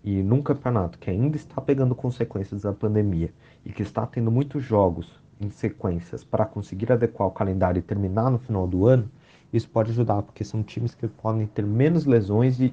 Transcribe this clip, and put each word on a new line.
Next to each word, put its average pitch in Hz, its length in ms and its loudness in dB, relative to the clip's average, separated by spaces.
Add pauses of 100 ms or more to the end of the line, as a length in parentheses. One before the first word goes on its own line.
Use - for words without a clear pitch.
e 98 180 0
num 113 180 4
campeonato 123 580 -2
que - 120 -6
ainda 131 260 0
está - 240 -10
pegando 131 340 2
consequências 107 680 -6
da 101 100 -2
pandemia 101 640 0 (300)
e - 80 -12
que 107 100 -6
está - 240 -4
tendo 113 240 -2
muitos 139 320 0
jogos 92 580 0 (180)
em 101 120 -6
sequências - 720 -6
para - 240 -2
conseguir 101 460 -4
adequar 113 340 0
o 92 60 -2
calendário 92 480 0
e - 20 -4
terminar 101 480 0
no 123 80 2
final 98 280 -2
do 90 200 2
ano, 123 240 4 (420)
isso 113 160 -2
pode 113 220 0
ajudar, 113 320 0
porque - 220 -8
são 110 180 -4
times 113 320 -6
que 113 140 -6
podem 110 400 -4
ter 107 180 -4
menos 143 400 2
lesões 120 540 4
e, 127 120 2